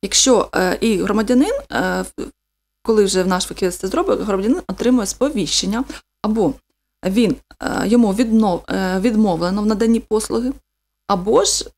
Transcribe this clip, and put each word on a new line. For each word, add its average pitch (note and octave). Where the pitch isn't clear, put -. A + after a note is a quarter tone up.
Якщо, -
е, F#3
і A3
громадянин, A#3
е, F#3
в-, -
коли G#3+
вже F#3+
наш F#3
фахівець F3+
це F#3+
зробить, E4+
громадянин G#3+
отримує A3+
сповіщення, A3
або G#3+
він, G#3
е, -
йому A3
віднов-, A3
е, F#3+
відмовлено G3
в G#3
наданні A3
послуги, A3+
або G3+
ж -